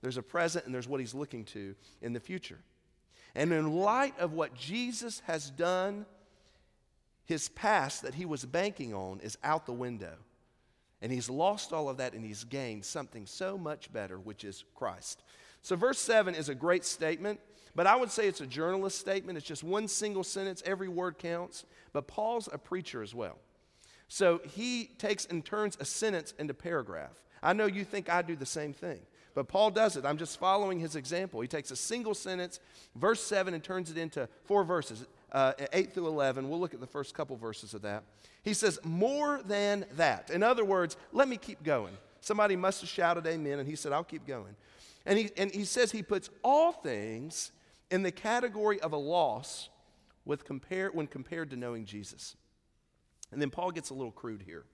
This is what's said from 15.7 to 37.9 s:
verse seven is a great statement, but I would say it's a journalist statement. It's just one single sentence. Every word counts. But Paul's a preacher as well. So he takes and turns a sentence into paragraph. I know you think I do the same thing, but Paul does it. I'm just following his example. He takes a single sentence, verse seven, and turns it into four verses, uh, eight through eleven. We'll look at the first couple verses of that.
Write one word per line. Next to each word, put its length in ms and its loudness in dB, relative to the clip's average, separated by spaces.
verse 220 4
seven 360 6
is 160 -4
a 40 -2
great 300 2
statement, 560 -2
but 120 4
I 100 10
would 140 2
say 180 4
it's 140 -2
a 40 -8
journalist 520 0
statement. 400 -2
It's 80 -10
just 180 -8
one 240 0
single 360 0
sentence. 420 -4
Every 220 -2
word 300 -2
counts. 460 -6
But 140 -2
Paul's 460 -2
a 60 -6
preacher 440 -6
as 120 -10
well. 240 -6
So 360 6
he 440 -4
takes 260 -2
and 200 -4
turns 360 -2
a 60 -6
sentence 520 -2
into 140 -4
paragraph. 680 -4
I 100 6
know 140 4
you 180 0
think 240 -6
I 140 4
do 140 -4
the 100 -6
same 260 -4
thing, 280 -8
but 140 0
Paul 220 6
does 260 4
it. 80 -6
I'm 140 2
just 200 -8
following 420 4
his 160 -4
example. 440 -4
He 80 -4
takes 220 -4
a 60 -8
single 380 -2
sentence, 460 -6
verse 280 4
seven, 320 2
and 80 -4
turns 280 -4
it 80 -4
into 300 -4
four 200 6
verses, 420 -2
uh, 200 6
eight 200 4
through 160 -2
eleven. 400 2
We'll 120 -2
look 140 -2
at 60 -10
the 60 -10
first 280 -8
couple 220 -4
verses 380 -8
of 80 -8
that. 220 -4